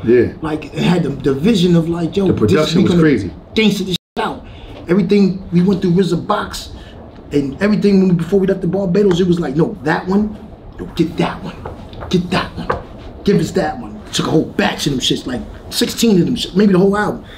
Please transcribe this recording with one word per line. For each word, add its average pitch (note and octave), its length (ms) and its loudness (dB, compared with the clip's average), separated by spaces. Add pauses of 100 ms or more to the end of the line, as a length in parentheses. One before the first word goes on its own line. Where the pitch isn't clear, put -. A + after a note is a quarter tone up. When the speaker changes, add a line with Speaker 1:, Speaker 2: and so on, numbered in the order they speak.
Speaker 1:
Yeah. A2+ 260 4 (100)
Speaker 2:
Like, D#3 260 -4
it - 80 -16
had D#3+ 280 2
the, C#3+ 60 -2
the C3+ 240 -2
vision F3 420 4
of, D#3+ 140 2
like, E3+ 260 -4
yo, G3 120 2
Speaker 1:
The D#3+ 40 2
Speaker 2:
this, C3 80 0
Speaker 1:
production D3+ 380 2
Speaker 2:
we - 60 4
Speaker 1:
was - 100 2
Speaker 2:
gonna E3+ 100 6
Speaker 1:
crazy. G#2 280 2 (240)
Speaker 2:
gangster G#3 280 2
this F#3 140 -4 (200)
shit A#3+ 80 -2
out. - 200 -8 (420)
Everything, G3 640 2
we F3 100 4
went F#3 200 2
through F3+ 100 2
rizza E3+ 340 2
Box - 440 -4 (640)
and C#3 280 -2
everything G3 460 4
when, F3 80 4
before E3 240 2
we F#3 80 2
left F#3+ 140 0
the F3 60 -2
Barbados, F#3+ 520 2
it F#3+ 80 2
was E3+ 140 2
like, C#3+ 160 -2
"No, B2+ 260 0
that D#3 240 -2
one, G3+ 300 0 (420)
yo, F3+ 60 -10 (100)
get E3 220 0
that - 260 -4
one, E3+ 120 -10 (540)
get F3+ 200 0
that - 280 -2
one." - 120 -10 (560)
Give G3+ 160 4
us D#3 100 -4
that - 280 -2
one. G#2+ 200 -12 (140)
Took - 140 -2
a - 20 -2
whole C#3+ 160 2
batch - 400 -2
of D3+ 80 0
them B2+ 80 -2
shits, - 260 -2
like, B2 140 -6 (300)
sixteen A3+ 500 2
of D#3+ 40 4
them B2+ 100 0
shits, - 200 -6
maybe G3+ 160 4
the F3 80 4
whole G3 160 4
album, G#3 300 -4 (120)